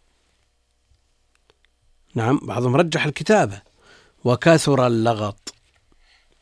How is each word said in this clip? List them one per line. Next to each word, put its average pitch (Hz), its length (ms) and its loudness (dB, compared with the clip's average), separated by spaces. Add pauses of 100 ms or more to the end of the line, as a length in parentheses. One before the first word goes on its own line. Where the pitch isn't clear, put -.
(2250)
نعم، 123 280 0
بعضهم 123 320 -2
رجح 156 300 -2
الكتابة. 151 560 -2 (640)
"وكثر 131 640 2
اللغط" 113 640 -2 (880)